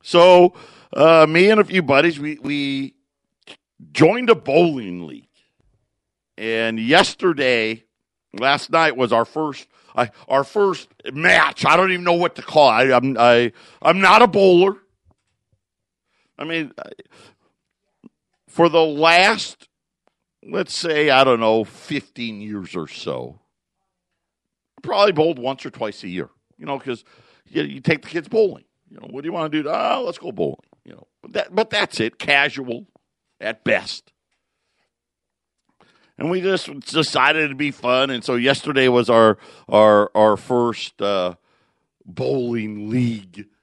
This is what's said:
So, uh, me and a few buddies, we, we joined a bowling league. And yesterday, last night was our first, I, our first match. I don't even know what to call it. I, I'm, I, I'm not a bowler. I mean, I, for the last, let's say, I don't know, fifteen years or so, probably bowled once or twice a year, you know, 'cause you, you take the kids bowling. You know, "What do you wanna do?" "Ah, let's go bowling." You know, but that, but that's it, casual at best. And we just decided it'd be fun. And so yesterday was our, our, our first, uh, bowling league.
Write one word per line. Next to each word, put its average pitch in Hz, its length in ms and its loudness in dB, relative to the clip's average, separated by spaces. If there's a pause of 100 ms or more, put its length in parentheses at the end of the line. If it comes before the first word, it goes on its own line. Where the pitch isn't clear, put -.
So, 180 540 6 (380)
uh, 160 360 6
me 175 220 4
and 220 100 4
a 196 40 4
few 180 180 -2
buddies, 143 380 0
we, 151 180 -10
we 139 560 -8 (960)
joined 226 400 0
a 214 60 4
bowling 131 720 -2
league. 60 180 -20 (1120)
And 113 400 -4
yesterday, 127 1040 0 (500)
last 139 380 -2
night 160 260 0
was 123 160 -2
our 117 120 2
first, 151 420 -10 (320)
I, 117 120 -2 (180)
our 139 160 0
first 190 460 -4 (200)
match. 160 540 0
I 147 100 4
don't 185 160 2
even 180 140 -6
know 175 80 0
what 170 220 -2
to - 80 -16
call 147 260 4
it. 117 40 4
I, 127 220 2
I'm, 123 240 0
I, 120 340 4 (280)
I'm 170 180 2
not 196 220 6
a 240 60 6
bowler. 196 500 4 (1600)
I 143 60 -12
mean, 160 340 -8
I, - 120 -16 (1600)
for 170 220 0
the 160 160 2
last, 170 840 0 (800)
let's 180 300 -8
say, 156 320 -2
I 135 160 4
don't 123 160 0
know, 110 240 0
fifteen 117 760 -12
years 104 340 -12
or 80 120 -10
so, 64 520 -12 (1400)
probably 208 300 0
bowled 156 260 0
once 131 260 -10
or 135 60 -12
twice 107 340 -12
a 101 40 -12
year, 87 200 -8 (300)
you 160 80 -18
know, 143 120 -8
'cause 123 240 -10 (440)
you, - 160 -6
you 139 180 -10
take 156 220 -2
the - 60 -20
kids 160 200 -10
bowling. 214 360 -2 (260)
You - 80 -20
know, - 120 -20
"What 139 120 -14
do 151 60 -10
you 170 40 -10
wanna 160 160 -6
do?" 151 180 -4
"Ah, - 340 -2
let's 175 180 -8
go - 120 -14
bowling." 78 280 -6 (260)
You - 80 -20
know, - 140 -20 (160)
but - 100 -20
that, 190 220 -8
but 220 160 -2
that's 208 300 -4
it, 113 180 -6
casual 135 680 -4 (540)
at 110 240 -10
best. 101 480 -6 (2000)
And 151 120 -6
we 185 100 -4
just 175 400 -6
decided 151 640 0
it'd 139 140 -10
be 143 140 -6
fun. 127 360 -2
And 123 160 -8
so 127 120 -4
yesterday 135 520 0
was 123 220 0
our, 113 260 4 (320)
our, 104 460 4
our 107 240 2
first, 120 640 -6
uh, 95 320 -4 (720)
bowling 117 840 -8
league. 107 580 -6 (160)